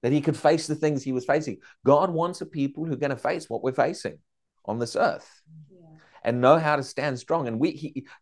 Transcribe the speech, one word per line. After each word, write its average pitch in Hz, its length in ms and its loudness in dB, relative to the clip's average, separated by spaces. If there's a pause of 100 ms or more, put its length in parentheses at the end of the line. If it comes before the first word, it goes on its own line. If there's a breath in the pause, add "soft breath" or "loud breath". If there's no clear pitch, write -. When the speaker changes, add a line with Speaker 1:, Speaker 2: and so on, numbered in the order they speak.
Speaker 1:
that 117 100 2
he 147 80 4
could 143 160 0
face 156 300 2
the 151 80 -2
things 147 280 0
he 131 100 -6
was 123 120 -2
facing. 147 340 -2 (260 loud breath)
God 147 260 6
wants 170 300 -2
a 170 60 -10
people 147 380 -4
who 160 100 -4
are - 20 -4
gonna 139 200 -2
face - 320 -4
what 117 140 -6
we're 127 100 -2
facing 123 460 -2 (460)
on 110 140 -6
this 117 180 -4
earth - 340 -2 (400)
Speaker 2:
Yeah. 185 80 -20 (460 loud breath)
Speaker 1:
and 123 160 -2
know 139 180 8
how 151 180 0
to 139 60 -2
stand 131 360 -6
strong. 160 300 -2
And 113 120 -4
we, 156 120 2
he, 143 340 -10 (160 loud breath)